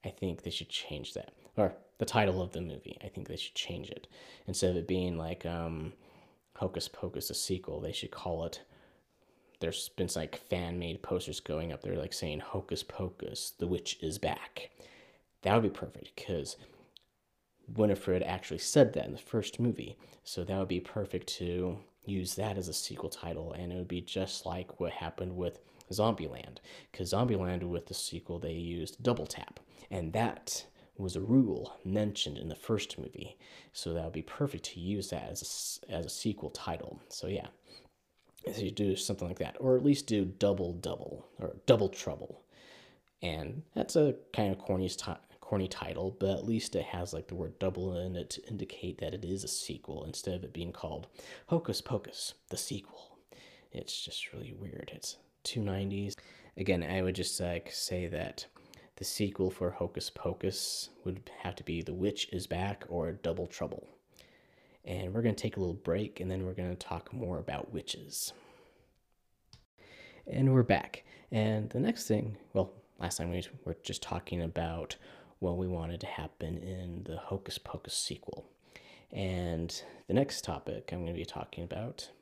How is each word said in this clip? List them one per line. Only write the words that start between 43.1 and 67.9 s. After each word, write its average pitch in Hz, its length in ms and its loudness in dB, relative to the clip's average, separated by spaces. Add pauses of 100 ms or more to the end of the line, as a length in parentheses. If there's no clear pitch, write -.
And 87 420 -2 (100)
that's - 220 2
a 147 200 8 (180)
kind 107 180 4
of 90 80 0
corny 92 300 2
ti-, - 240 -4 (260)
corny 95 300 0
title, 87 420 -2
but 98 200 2
at - 140 0
least 113 300 2
it 85 100 2
has, 87 280 -4
like, 78 140 -6
the 92 80 -6
word 87 240 -4
double 92 380 2
in 92 200 -2
it - 140 -6
to - 160 -8
indicate 95 500 -6
that 78 160 -2
it 107 100 -6
is 92 220 -2
a - 20 -6
sequel, - 560 -4
instead 82 320 -4
of 90 80 -4
it - 80 -8
being 85 220 -6
called - 340 -6 (400)
Hocus 165 320 2
Pocus, - 540 -4 (160)
the - 80 -4
sequel. - 600 -8 (540)
It's - 320 -6
just - 300 -6
really - 180 -10
weird. - 420 -10
It's - 240 -8 (260)
too - 180 0
nineties. 98 540 2 (420)
Again, 92 260 6
I 90 180 2
would 92 140 4
just, 90 240 0
like, 87 320 0
say 90 360 -2
that - 400 -4 (480)
the 92 100 -6
sequel 98 460 2
for 87 200 0
Hocus - 380 -2
Pocus - 800 -2 (160)
would 92 240 -4 (100)
have - 160 -4
to - 80 -12
be 82 180 -2
The - 120 -4
Witch 95 400 2
is 90 120 -2
Back 92 440 -2
or 82 240 0
Double 85 340 0
Trouble. - 400 -6 (960)
And 95 300 -2
we're 117 80 2
gonna 113 140 6
take - 200 -2
a 98 60 0
little 87 140 2
break, 101 440 0
and 92 100 -2
then 92 160 0
we're 92 80 -2
gonna 90 220 -2
talk - 380 -8
more 110 240 -2
about - 340 -4
witches. - 640 -6 (1900)